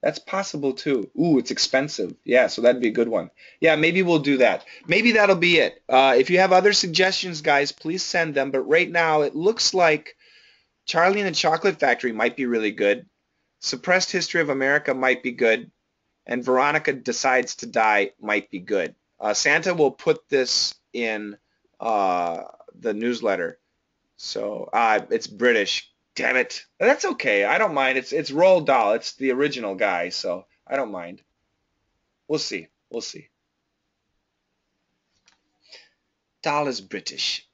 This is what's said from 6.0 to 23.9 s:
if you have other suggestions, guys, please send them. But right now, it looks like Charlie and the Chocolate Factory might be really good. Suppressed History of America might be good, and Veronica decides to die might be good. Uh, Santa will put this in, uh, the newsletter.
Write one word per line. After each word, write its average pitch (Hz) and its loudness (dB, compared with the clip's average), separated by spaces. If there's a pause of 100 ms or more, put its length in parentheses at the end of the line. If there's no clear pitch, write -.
if 135 4
you 180 4
have 185 6
other 190 6
suggestions, 180 -2
guys, 143 0
please 175 -6
send 165 -2
them. 139 0
But 131 -4
right 165 2
now, 160 2
it 143 -2
looks 190 0
like 160 2 (680)
Charlie 208 2
and 196 -2
the 170 -4
Chocolate 165 0
Factory 123 0
might 117 -2
be 135 -4
really 113 0
good. 104 0 (540)
Suppressed 180 -2
History 170 -2
of 147 -2
America 139 0
might 127 0
be 127 -6
good, 117 0 (560)
and 123 -6
Veronica 143 0
decides 127 -2
to 120 -14
die 107 0 (100)
might 104 -4
be 98 -10
good. 90 -4 (260)
Uh, 104 -2
Santa 160 0
will 147 2
put - -4
this - -2 (180)
in, 107 -6 (440)
uh, 90 0 (360)
the 117 -4
newsletter. 110 -4 (580)